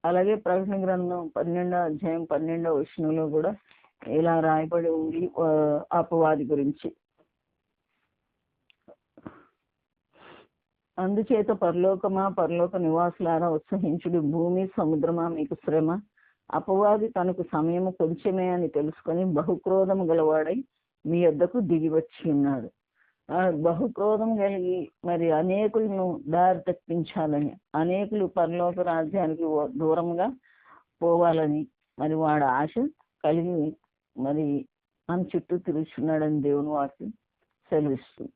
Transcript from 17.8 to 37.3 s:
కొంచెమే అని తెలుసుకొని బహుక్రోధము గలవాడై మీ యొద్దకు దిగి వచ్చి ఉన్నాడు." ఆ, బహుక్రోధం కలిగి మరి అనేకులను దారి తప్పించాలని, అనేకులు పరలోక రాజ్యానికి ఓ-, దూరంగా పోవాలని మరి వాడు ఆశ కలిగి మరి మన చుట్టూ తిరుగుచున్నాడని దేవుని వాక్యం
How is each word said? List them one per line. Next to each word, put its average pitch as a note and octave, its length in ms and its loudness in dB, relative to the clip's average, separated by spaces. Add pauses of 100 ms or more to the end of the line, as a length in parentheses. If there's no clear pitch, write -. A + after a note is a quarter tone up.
కొంచెమే F3+ 580 -2
అని F3+ 180 0
తెలుసుకొని D#3+ 580 -2
బహుక్రోధము F#3+ 800 0
గలవాడై D#3+ 580 2 (420)
మీ E3+ 180 2
యొద్దకు F3 360 2
దిగి D#3+ 300 2
వచ్చి D#3+ 420 -2
ఉన్నాడు." C#3 400 0 (600)
ఆ, F3+ 180 2
బహుక్రోధం G#3 840 0
కలిగి F#3 560 -2 (140)
మరి E3+ 260 0
అనేకులను G3 960 0
దారి F3+ 320 2
తప్పించాలని, D#3 960 -4 (200)
అనేకులు F#3+ 500 0
పరలోక F3 540 0
రాజ్యానికి E3 640 -2
ఓ-, D3+ 240 0
దూరంగా E3+ 680 0 (680)
పోవాలని D#3+ 640 4 (320)
మరి D#3 140 0
వాడు D3+ 300 2
ఆశ C#3 300 0 (500)
కలిగి E3 540 0 (400)
మరి C#3+ 480 -2 (440)
మన F3+ 120 0
చుట్టూ F3+ 360 -4
తిరుగుచున్నాడని D#3 840 -2
దేవుని C#3+ 260 0
వాక్యం C#3+ 420 -4 (600)